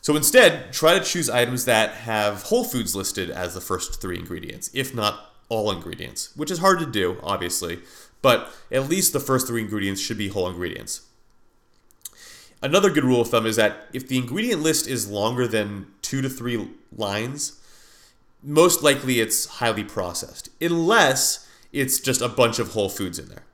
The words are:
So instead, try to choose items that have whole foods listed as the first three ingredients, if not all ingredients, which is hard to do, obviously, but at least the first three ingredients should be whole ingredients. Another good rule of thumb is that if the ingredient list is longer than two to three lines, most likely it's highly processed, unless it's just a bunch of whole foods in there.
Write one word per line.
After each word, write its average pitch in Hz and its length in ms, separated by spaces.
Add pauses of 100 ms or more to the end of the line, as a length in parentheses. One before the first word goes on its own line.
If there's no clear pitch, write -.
So 151 140
instead, 170 560
try 170 280
to 180 40
choose 160 260
items 120 360
that 110 260
have 107 520
whole 233 200
foods 113 320
listed 95 340
as 90 240
the 95 80
first - 400
three 90 180
ingredients, 87 540
if 127 200
not 104 380 (180)
all 107 220
ingredients, - 640
which 156 160
is 170 80
hard 185 200
to 160 60
do, 98 380
obviously, 87 560 (420)
but 123 320 (180)
at 135 160
least 175 260
the 135 60
first 127 280
three 117 140
ingredients 98 400
should 113 160
be 101 100
whole 95 200
ingredients. 87 540 (1600)
Another 190 280
good 147 140
rule 127 180
of - 80
thumb 113 160
is 110 100
that 107 380
if 127 140
the 131 100
ingredient 160 440
list 156 260
is 107 220
longer 117 380
than 101 400 (140)
two 135 200
to 131 80
three 117 400 (260)
lines, 110 640 (840)
most 156 400
likely 127 360
it's - 260
highly 107 380
processed, - 680 (120)
unless 170 880 (240)
it's 131 280
just 127 220
a 123 60
bunch 117 320
of 98 120
whole 104 180
foods - 280
in 73 120
there. - 140 (100)